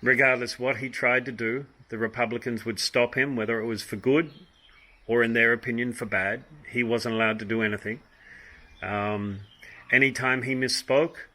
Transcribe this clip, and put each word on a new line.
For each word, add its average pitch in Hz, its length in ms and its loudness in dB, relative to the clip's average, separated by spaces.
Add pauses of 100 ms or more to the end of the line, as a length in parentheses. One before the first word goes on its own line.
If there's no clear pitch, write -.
regardless 127 560 4
what 123 200 -2
he 127 100 -6
tried 127 380 0
to 135 60 -8
do, 117 340 -4 (220)
the 113 100 -10
Republicans 117 640 -4
would 110 140 -4
stop - 360 0
him, 135 220 0
whether 110 240 0
it 110 60 -4
was 113 160 -4
for - 140 -8
good 143 340 2 (760)
or, 120 160 4
in 117 100 2
their 113 200 6
opinion, 120 400 -2
for 113 140 -6
bad. 104 380 -2 (260)
He 123 120 -2
wasn't 117 340 0
allowed 113 240 2
to 110 40 -8
do 113 180 0
anything. 107 380 -4 (800)
Um, 101 580 -4 (500)
anytime 131 520 2
he 131 120 -4
misspoke 131 600 0 (180)